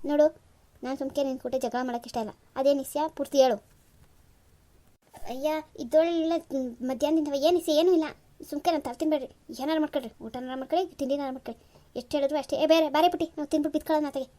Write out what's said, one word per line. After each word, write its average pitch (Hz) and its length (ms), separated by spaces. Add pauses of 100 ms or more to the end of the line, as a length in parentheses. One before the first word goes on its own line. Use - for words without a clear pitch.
ನೋಡು, 294 220 (560)
ನಾನ್ 262 140
ಸುಮ್ಕೆ 277 260
ನಿನ್ 262 160
ಕೂಟ 254 160
ಜಗಳ 247 280
ಮಾಡಕ್ 240 220
ಇಷ್ಟ 240 120
ಇಲ್ಲ. 214 160 (220)
ಅದೇನ್ 277 240
ವಿಷಯ 277 220 (140)
ಪೂರ್ತಿ 285 220
ಹೇಳು. 254 200 (1700)
ಅಯ್ಯ, 262 200 (300)
ಇದ್ದೊಳ್ಳೆ 320 580 (500)
ಮಧ್ಯಾಹ್ನದಿಂದ 294 480
ಏನ್ 302 200
ವಿಷಯ? 320 240
ಏನೂ 359 140
ಇಲ್ಲ. 320 140 (420)
ಸುಮ್ಕೆ 294 220
ನಾನ್ 302 100
ತಲೆ 254 120
ತಿನ್ಬೇಡ್ರಿ. 302 360 (340)
ಏನಾರು 311 160
ಮಾಡ್ಕೊಳ್ರಿ, 277 320 (100)
ಊಟನಾರು 254 380
ಮಾಡ್ಕೊಳ್ಳಿ, 320 280
ತಿಂಡಿನಾರು 277 460
ಮಾಡ್ಕೊಳ್ಳಿ. 262 260 (360)
ಎಷ್ಟ್ 240 200
ಹೇಳಿದ್ರು 277 220
ಅಷ್ಟೇ. 277 180
ಏ, 285 100
ಬೇರೆ 311 240
ಬಾರಿ 311 200
ಪುಟ್ಟಿ, 339 180 (100)
ನಾವ್ 294 100
ತಿನ್ಬಿಟ್ಟು 311 300
ಬಿತ್ಕೊಳ್ಳೋಣ 302 300
ಆತಗೆ. 269 200 (120)